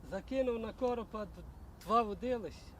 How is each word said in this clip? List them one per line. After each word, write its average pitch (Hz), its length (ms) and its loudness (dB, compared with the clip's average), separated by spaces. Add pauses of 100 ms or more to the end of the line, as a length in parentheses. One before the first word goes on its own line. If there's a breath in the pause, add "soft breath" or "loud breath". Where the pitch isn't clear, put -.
(140)
Закинув 247 440 2
на 220 140 -4
коропа 233 520 0
д-, 180 60 -10 (520)
два 220 200 8
водилища 208 760 -2